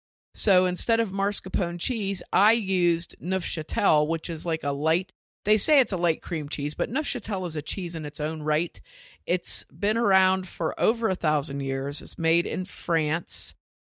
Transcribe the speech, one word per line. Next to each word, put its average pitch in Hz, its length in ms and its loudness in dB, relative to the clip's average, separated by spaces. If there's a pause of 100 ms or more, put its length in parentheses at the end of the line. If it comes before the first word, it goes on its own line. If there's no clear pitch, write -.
(340)
So 185 320 4
instead 185 320 0
of 208 140 0
mascarpone 196 680 0
cheese, 202 540 -2
I 208 200 4
used 185 720 2
Neufchâtel, 175 840 2
which 160 200 -2
is 165 160 -6
like 160 200 -2
a 143 80 0
light, 160 400 0 (320)
they 214 120 4
say 294 220 4
it's 240 140 2
a 190 40 -2
light 170 260 2
cream 151 260 -4
cheese, 147 260 -4
but - 160 -2
Neufchâtel 220 560 -4
is 156 80 -6
a 151 80 -4
cheese 175 320 -6
in 156 100 -6
its 147 140 -8
own 156 240 -4
right. 151 380 -2 (460)
It's - 400 -2
been 202 300 -2
around 190 520 2
for - 320 -2
over 226 280 2
a 190 60 2
thousand 151 460 0
years. 135 420 -4
It's - 160 -14
made 165 280 2
in 160 180 -4
France, - 880 -4 (260)